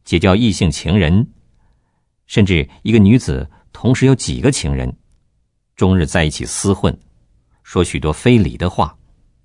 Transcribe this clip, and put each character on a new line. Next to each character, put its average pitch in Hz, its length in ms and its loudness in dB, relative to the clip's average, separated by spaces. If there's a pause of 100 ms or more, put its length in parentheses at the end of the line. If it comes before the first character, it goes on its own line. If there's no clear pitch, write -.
结 90 160 -2
交 95 160 2
异 113 160 2
性 90 180 0
情 80 280 -2
人， 92 340 0 (920)
甚 110 200 2
至 85 220 0 (160)
一 107 80 -2
个 113 80 4
女 104 180 6
子 67 320 -6 (220)
同 127 240 -2
时 131 100 0
有 135 80 4
几 64 280 -4
个 127 100 2
情 73 220 -4
人， 64 220 -6 (800)
终 95 220 2
日 85 80 0
在 82 200 0
一 78 40 -2
起 62 160 -8
厮 - 280 -2
混， 87 220 -2 (680)
说 - 180 -2
许 - 160 -6
多 76 140 -4
非 123 240 2
礼 90 180 0
的 87 140 -4
话。 - 260 -4 (500)